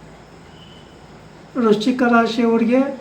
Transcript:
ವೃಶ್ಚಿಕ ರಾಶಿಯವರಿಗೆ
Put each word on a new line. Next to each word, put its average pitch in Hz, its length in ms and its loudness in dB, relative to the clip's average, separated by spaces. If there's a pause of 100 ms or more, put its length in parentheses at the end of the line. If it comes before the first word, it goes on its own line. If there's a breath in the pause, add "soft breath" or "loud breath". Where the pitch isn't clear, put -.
(1600)
ವೃಶ್ಚಿಕ 226 380 0 (120)
ರಾಶಿಯವರಿಗೆ 233 640 0 (220)